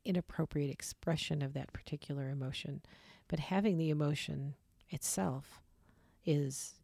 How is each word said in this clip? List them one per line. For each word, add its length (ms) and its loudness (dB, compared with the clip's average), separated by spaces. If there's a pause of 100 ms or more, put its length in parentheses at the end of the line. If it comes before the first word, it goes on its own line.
inappropriate 640 0
expression 720 -2
of 140 -2
that 180 -6
particular 580 -6
emotion. 520 -4 (460)
But 120 0
having 360 4
the 140 4
emotion 640 2 (360)
itself 720 -2 (640)
is, 600 0